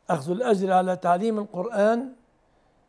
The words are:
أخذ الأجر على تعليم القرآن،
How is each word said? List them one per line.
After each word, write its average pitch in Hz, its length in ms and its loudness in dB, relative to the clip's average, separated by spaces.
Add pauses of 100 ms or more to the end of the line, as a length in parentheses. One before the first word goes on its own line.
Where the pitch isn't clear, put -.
أخذ 160 220 -2
الأجر 196 400 0
على 185 240 2
تعليم 202 440 0
القرآن، 220 760 -2 (760)